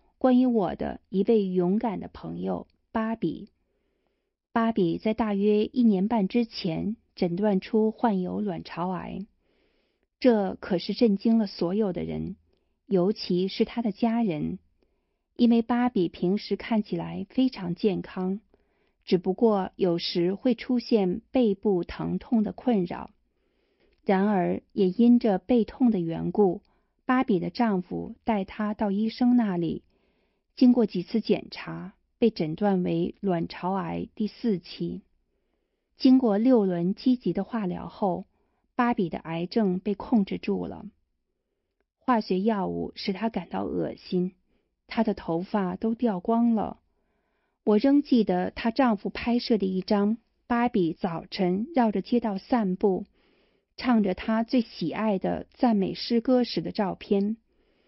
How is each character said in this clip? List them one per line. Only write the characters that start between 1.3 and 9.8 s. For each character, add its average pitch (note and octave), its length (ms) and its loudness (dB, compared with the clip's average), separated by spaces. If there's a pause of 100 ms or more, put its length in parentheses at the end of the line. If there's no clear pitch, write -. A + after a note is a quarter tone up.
勇 F#3 340 0
敢 G#3 180 -4
的 E3+ 80 -10
朋 E3+ 340 -12
友 F#3 280 -6 (240)
芭 A3+ 240 -4
比。 F#3+ 320 -6 (1040)
芭 A3+ 180 0
比 F3 260 0
在 A3 160 -2
大 A3 220 -2
约 G#3 300 2
一 - 180 0
年 G3+ 240 4
半 A3 220 0
之 A#3+ 160 0
前 F3 520 -4 (200)
诊 F3 180 -2
断 G3+ 260 2
出 A3 300 0
患 G#3 300 -2
有 F3+ 200 -4
卵 E3+ 220 -6
巢 F3 280 -6
癌， F3+ 360 -8 (920)